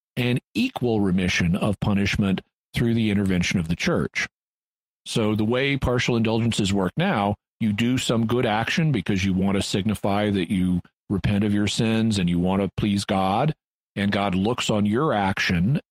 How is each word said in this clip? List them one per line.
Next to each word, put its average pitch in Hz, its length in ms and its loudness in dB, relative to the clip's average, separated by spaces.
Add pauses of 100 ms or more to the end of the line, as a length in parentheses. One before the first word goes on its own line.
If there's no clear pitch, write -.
(160)
an 123 240 -2 (140)
equal 123 480 0
remission 92 540 2
of 110 240 -2
punishment 101 640 0 (320)
through 117 200 0
the 113 180 0
intervention 95 480 0
of 80 80 -4
the - 80 -2
church." - 520 -2 (800)
So 107 300 0
the 110 100 0
way 135 320 0
partial 123 380 0
indulgences 113 580 0
work 92 240 0
now, 110 380 0 (240)
you 107 140 0
do 117 240 0
some 117 300 0
good 120 180 0
action 113 460 0
because 98 340 0
you 98 80 2
want 95 220 0
to 95 60 0
signify 104 680 -2
that 98 220 -2
you 90 300 0 (280)
repent 101 340 0
of 104 100 0
your 101 140 2
sins 113 520 0
and 87 100 0
you 87 100 0
want 95 220 2
to 95 160 -2
please 101 260 0
God. 101 500 0 (420)
And 101 160 0
God 101 240 0
looks 104 340 -2
on 104 160 2
your 123 280 0
action 98 640 0 (120)